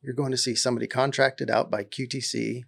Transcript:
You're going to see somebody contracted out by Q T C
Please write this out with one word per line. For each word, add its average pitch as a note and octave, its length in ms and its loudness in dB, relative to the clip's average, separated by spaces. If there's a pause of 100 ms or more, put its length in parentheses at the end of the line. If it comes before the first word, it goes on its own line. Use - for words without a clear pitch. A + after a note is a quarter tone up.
You're C3 120 -6
going C3+ 160 0
to B2+ 60 0
see B2 180 0
somebody A#2 320 0
contracted C3+ 640 2
out A2+ 180 4
by G#2 140 0
Q B2+ 240 -8
T C3 140 -6
C A#2+ 480 -4